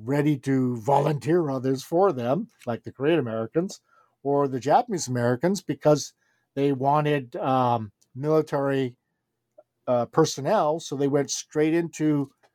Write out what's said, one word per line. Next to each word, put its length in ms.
ready 340
to 380
volunteer 720
others 340
for 300
them, 360
like 160
the 100
Korean 260
Americans 640
or 220
the 140
Japanese 480
Americans, 540
because 500
they 160
wanted, 640
um, 540
military, 800
uh, 180
personnel. 720
So 160
they 140
went 220
straight 440
into 560